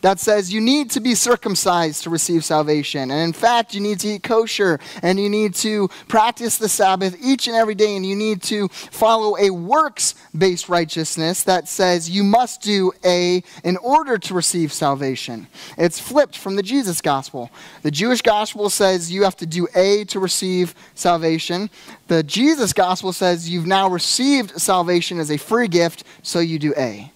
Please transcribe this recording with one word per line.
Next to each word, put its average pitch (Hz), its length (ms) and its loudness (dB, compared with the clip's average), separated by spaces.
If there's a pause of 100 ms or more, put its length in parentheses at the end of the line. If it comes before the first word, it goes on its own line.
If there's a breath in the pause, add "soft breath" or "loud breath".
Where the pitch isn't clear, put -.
that 196 200 2
says 208 320 0
you 214 80 -2
need 262 280 2
to 233 120 -4
be 240 120 0
circumcised 185 920 0
to - 40 -8
receive 165 360 0
salvation. 151 680 0
And 143 100 -2
in 165 120 0
fact, 233 420 0
you 202 60 -6
need 208 180 -2
to 208 120 -4
eat 208 120 -6
kosher, 220 560 0 (240 loud breath)
and 185 160 2
you 208 100 0
need 208 280 0
to 214 320 0 (180 loud breath)
practice 226 500 0
the 220 120 -2
Sabbath 190 520 0
each 254 280 0
and 233 80 0
every 220 180 4
day, 208 220 2
and 190 100 -4
you 190 80 -2
need 208 280 -2
to 208 260 -2
follow 220 680 0
a 196 140 4
works-based 190 1160 0
righteousness 165 760 -2
that 180 260 0
says 180 400 0
you 190 140 0
must 226 400 2
do 196 300 2 (120)
A 180 380 2 (220 loud breath)
in 180 140 0
order 269 400 2
to 185 160 -8
receive 170 380 0
salvation." 135 760 -4 (280 loud breath)
It's 170 220 2
flipped 277 400 0
from 196 160 -6
the 196 80 -2
Jesus 202 380 -2
gospel. 135 500 -4 (320 loud breath)
The 151 80 0
Jewish 220 320 0
gospel 208 480 0
says 185 400 0
you 190 140 0
have 185 140 0
to 170 80 -8
do 170 280 -2
A 202 300 4
to 190 160 -6
receive 180 560 -2 (180 loud breath)
salvation. 170 760 0 (360 loud breath)
The 165 160 2
Jesus 240 500 0
gospel 185 400 0
says 175 380 -2
you've 170 160 -4
now 190 220 2
received 233 720 0
salvation 175 580 0
as 156 100 -4
a 151 100 -2
free 233 280 0
gift, 170 380 0 (180 loud breath)
so - 160 -4
you 165 220 -2
do 147 160 0
A. 107 400 -6